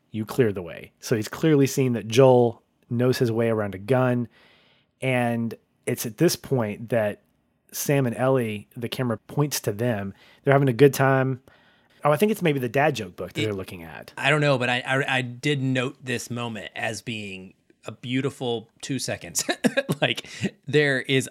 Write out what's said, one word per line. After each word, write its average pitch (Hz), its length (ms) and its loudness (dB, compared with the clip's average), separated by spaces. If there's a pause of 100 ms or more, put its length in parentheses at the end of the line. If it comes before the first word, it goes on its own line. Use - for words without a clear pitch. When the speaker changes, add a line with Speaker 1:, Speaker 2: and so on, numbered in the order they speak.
(120)
Speaker 1:
you 107 140 -6
clear 113 260 2
the 95 100 -6
way." - 380 -14
So - 160 -2
he's 107 140 -2
clearly 147 380 4
seen 131 260 0
that 107 140 -4
Joel 123 540 6 (280)
knows 123 280 2
his 120 140 2
way 117 180 0
around 107 240 -2
a 101 60 -10
gun. 123 480 0 (720)
And 120 540 0 (300)
it's 123 200 -4
at 117 120 -12
this - 180 2
point 110 540 -4
that 107 320 0 (500)
Sam 139 340 0
and 113 100 -2
Ellie, 117 520 0 (100)
the 117 120 -6
camera 120 280 -2
points - 440 -2
to 117 100 -2
them. 101 420 -2 (300)
They're 139 100 4
having 139 160 4
a 123 40 2
good 135 200 6
time. 131 480 0 (640)
Oh, 147 60 4
I 151 60 2
think 214 140 2
it's 214 100 -6
maybe 151 180 0
the 123 100 -4
dad 139 260 2
joke 98 200 -10
book 90 180 -10
that - 80 -4
Speaker 2:
It 110 40 0
Speaker 1:
they're 107 80 -2
looking 95 300 -10
at. 76 340 -18
Speaker 2:
I 135 120 0
don't 151 120 4
know, 143 160 4
but 120 120 0
I, 123 160 0
I, 135 320 0
I 127 40 0
did 127 400 -4
note 131 420 -2
this 123 260 -6
moment 117 460 -8
as 113 260 -6
being 101 520 -12 (320)
a - 60 -12
beautiful 123 800 -6 (120)
two 135 180 -6
seconds. 92 500 -6
<laughs> 359 40 -2 (480)
Like, 120 260 0 (400)
there 139 340 2
is 135 300 0